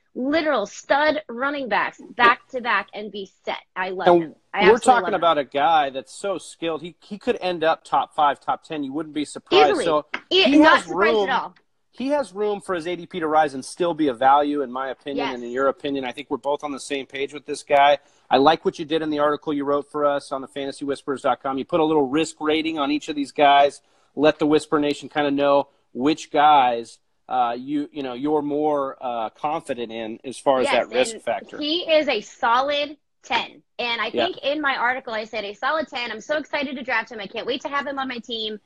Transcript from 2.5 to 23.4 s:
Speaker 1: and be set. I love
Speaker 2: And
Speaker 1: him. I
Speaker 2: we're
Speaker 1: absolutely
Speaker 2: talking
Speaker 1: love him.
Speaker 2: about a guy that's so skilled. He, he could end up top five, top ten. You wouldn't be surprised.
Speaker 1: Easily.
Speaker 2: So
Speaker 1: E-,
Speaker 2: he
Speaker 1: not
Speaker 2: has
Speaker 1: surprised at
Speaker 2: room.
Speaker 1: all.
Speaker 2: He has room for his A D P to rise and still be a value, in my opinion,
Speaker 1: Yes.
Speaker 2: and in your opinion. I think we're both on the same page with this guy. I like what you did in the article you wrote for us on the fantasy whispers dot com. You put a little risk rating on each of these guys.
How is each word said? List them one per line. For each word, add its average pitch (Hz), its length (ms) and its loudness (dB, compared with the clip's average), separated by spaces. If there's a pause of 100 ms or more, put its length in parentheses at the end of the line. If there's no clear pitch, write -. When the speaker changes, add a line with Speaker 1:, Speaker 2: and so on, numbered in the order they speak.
Speaker 1:
and 208 180 -10
be 196 180 -12 (140)
set. 196 140 -6 (180)
I 185 140 -4
love 185 180 -2
Speaker 2:
And 175 160 6
Speaker 1:
him. 156 120 -14 (180)
I 190 160 2
Speaker 2:
we're 226 60 8
Speaker 1:
absolutely 233 100 0
Speaker 2:
talking 240 200 6
Speaker 1:
love 175 40 -2
him. 185 60 0
Speaker 2:
about 165 240 2
a 143 40 2
guy 143 460 2
that's 131 240 -12
so 196 240 -6
skilled. 160 440 -8
He, 165 200 -14
he - 160 -14
could 226 240 -2
end 180 220 -4
up 156 200 0
top 135 320 -2
five, 143 240 2
top - 240 -6
ten. 156 200 -8
You 135 100 -8
wouldn't 156 220 -6
be 147 100 -4
surprised. - 460 2
Speaker 1:
Easily. 294 140 0
Speaker 2:
So 151 200 0 (240)
Speaker 1:
E-, 381 140 4
Speaker 2:
he 294 160 6
Speaker 1:
not 311 180 8
Speaker 2:
has - 80 -2
Speaker 1:
surprised 427 300 2
at - 40 2
Speaker 2:
room. 196 100 0
Speaker 1:
all. 185 260 -4 (400)
Speaker 2:
He 254 120 -6
has 277 260 -2
room 208 260 -2
for 190 140 -6
his 165 140 -4
A 180 80 -4
D 170 100 -10
P 185 140 -8
to 160 80 -2
rise 156 260 4
and 131 100 -8
still 175 300 -2
be 151 140 0
a 131 80 2
value, 147 480 4
in 123 80 -8
my 131 180 -6
opinion, 139 380 -6
Speaker 1:
Yes. 127 80 -6
Speaker 2:
and 123 80 -10
in 120 80 -10
your 135 160 0
opinion. 139 380 -4
I 123 60 -8
think 143 200 -12
we're 143 60 -4
both 143 260 -4
on 147 80 -8
the 131 80 -10
same 139 260 -8
page 135 280 -8
with 147 120 -16
this 143 160 -10
guy. 143 380 4 (320)
I 123 60 4
like 151 280 4
what 185 140 -4
you 170 60 -8
did 156 180 -2
in 156 80 -4
the 147 80 -2
article 147 340 0
you 143 100 -4
wrote 143 280 -2
for 147 140 -4
us 143 260 -2
on 135 100 -6
the 127 60 -14
fantasy 139 380 -10
whispers 139 360 -6
dot 127 220 0
com. 139 160 -4
You 123 60 -6
put 175 140 -2
a 160 40 2
little 156 240 2
risk 151 320 -2
rating 156 400 -2
on 143 120 0
each 147 180 -4
of 147 60 -6
these 139 160 -6
guys. 143 500 4 (340)